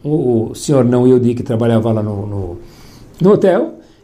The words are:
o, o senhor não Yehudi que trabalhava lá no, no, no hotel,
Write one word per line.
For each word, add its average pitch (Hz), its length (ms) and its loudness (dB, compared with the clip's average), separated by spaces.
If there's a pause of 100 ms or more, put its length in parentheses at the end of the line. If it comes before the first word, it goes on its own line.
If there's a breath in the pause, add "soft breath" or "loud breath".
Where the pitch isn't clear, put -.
o, 123 480 -2
o - 60 -14
senhor 135 280 0
não 123 220 2
Yehudi 120 260 4
que 117 120 -6
trabalhava 117 480 0
lá 110 100 -2
no, 104 240 -8
no, 98 320 -8 (640 loud breath)
no 170 100 4
hotel, 202 440 2 (300 loud breath)